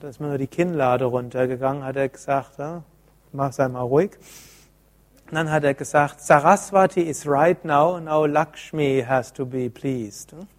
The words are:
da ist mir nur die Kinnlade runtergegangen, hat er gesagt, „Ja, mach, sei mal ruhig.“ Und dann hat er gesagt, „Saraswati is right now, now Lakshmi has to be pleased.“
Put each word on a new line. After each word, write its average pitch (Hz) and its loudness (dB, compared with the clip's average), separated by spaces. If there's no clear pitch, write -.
da 147 -14
ist 120 -18
mir 147 -6
nur 143 -4
die 135 -4
Kinnlade 135 0
runtergegangen, 127 -2
hat 131 -6
er 135 -2
gesagt, - -6
„Ja, 156 -12
mach, 139 -4
sei 135 0
mal 127 -6
ruhig.“ 143 0
Und 160 -6
dann 160 -2
hat 156 0
er 139 2
gesagt, 147 0
„Saraswati 185 4
is 156 -6
right 151 2
now, 165 2
now 156 0
Lakshmi 147 -2
has 127 -2
to 139 -8
be 127 -6
pleased.“ 120 -10